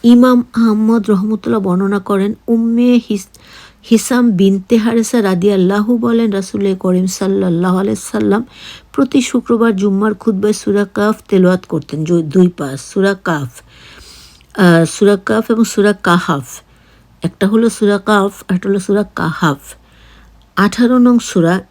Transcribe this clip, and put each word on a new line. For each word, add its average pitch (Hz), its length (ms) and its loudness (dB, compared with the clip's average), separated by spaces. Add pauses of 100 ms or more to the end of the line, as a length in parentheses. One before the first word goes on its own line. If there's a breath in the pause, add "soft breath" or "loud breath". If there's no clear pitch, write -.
ইমাম 240 500 6
আহমদ 220 580 0
রহমতুল্লাহ 214 500 -2
বর্ণনা 190 380 -2
করেন, 202 360 -2 (140)
উম্মে 233 600 2
হিস-, - 300 -8 (520 loud breath)
হিসাম 240 400 2
বিনতে 196 460 2
হারেসা 226 460 0
রাদিয়াল্লাহু 202 760 0
বলেন, 233 320 0
রাসূল 196 440 -4
করিম 185 320 0
সাল্লাল্লাহু 185 720 -2
আলাইহি 202 220 -4 (120)
সাল্লাম 214 320 -2 (480 loud breath)
প্রতি 269 280 0
শুক্রবার 233 560 -2
জুম্মার 202 380 0
খুতবায় 208 380 -2
সূরা 202 320 -2
কাফ 208 440 -4
তেলাওয়াত 185 380 2
করতেন। 156 380 -6
জ-, 170 180 0
দুই 180 260 2
পাশ 139 320 -8
সূরা 196 340 -2
কাফ, 151 480 -6 (960 loud breath)
আহ, 170 260 4
সূরা 202 320 0
কাফ 220 340 -4
এবং 226 140 2
সূরা 208 280 0
কাহাফ। 175 680 -2 (640 soft breath)
একটা 190 260 -4
হলো 226 220 2
সূরা 202 280 -2
কাফ, 196 500 -2
আর 185 80 0
একটা 190 120 -4
হলো 196 100 0
সূরা 202 260 -2 (120)
কাহাফ। - 580 -4 (840 soft breath)
আঠারো 233 420 0
নং 247 200 4
সূরা 180 420 0 (100)